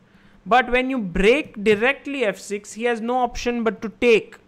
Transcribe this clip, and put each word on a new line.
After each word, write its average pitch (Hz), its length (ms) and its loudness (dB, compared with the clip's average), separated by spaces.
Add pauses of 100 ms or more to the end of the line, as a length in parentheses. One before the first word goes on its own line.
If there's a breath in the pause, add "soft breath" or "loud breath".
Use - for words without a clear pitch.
(460 soft breath)
But 240 260 2
when 254 180 0
you 269 100 -2
break 202 640 0
directly 254 640 0
f 190 140 -2
six, 202 340 -12
he 220 120 -6
has 233 160 -2
no 240 160 -2
option 240 460 -2
but 214 180 -2
to 220 80 -8 (120)
take 226 360 2 (100)